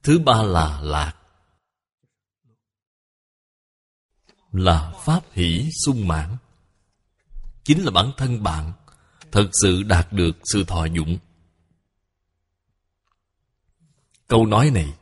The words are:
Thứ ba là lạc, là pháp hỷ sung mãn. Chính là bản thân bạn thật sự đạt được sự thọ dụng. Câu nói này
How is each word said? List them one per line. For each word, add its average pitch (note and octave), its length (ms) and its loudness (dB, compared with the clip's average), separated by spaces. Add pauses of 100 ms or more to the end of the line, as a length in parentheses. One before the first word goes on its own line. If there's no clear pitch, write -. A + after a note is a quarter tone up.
Thứ D#3 160 4
ba A#2+ 240 4
là D#2 380 0
lạc, D2+ 340 -4 (3250)
là E2 420 0 (120)
pháp E3 260 -2
hỷ F2+ 380 -2 (160)
sung A#2+ 220 0
mãn. D#2+ 300 -4 (1300)
Chính D#3+ 200 2
là C3+ 80 -2
bản G2 260 2
thân B2 260 -4
bạn D#2+ 300 -4 (580)
thật G2+ 180 2 (120)
sự F#2+ 220 2
đạt F2+ 300 2
được E2+ 300 0
sự G2+ 240 -2
thọ E2+ 180 -2
dụng. E2 320 -2 (3000)
Câu A2+ 180 4
nói A2+ 260 2
này D#2 300 -2